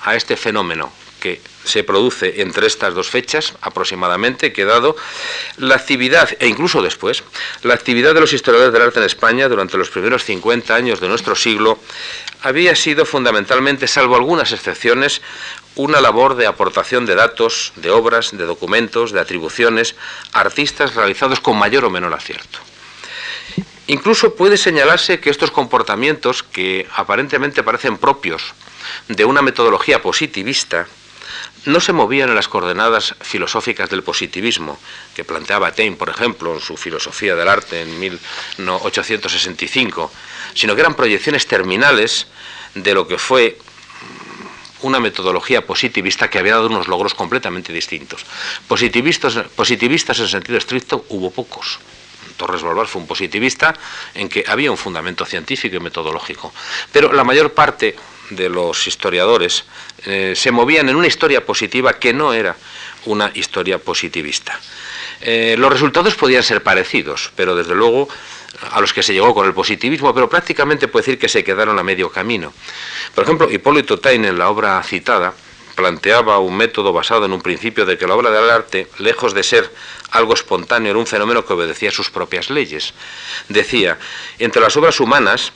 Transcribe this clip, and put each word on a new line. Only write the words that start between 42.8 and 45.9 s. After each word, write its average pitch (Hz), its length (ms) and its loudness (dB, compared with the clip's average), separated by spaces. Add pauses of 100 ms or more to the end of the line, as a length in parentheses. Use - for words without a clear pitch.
lo 92 120 2
que 87 120 -4
fue 123 400 2 (1200)
una 135 180 0
metodología 98 680 0
positivista 101 640 -2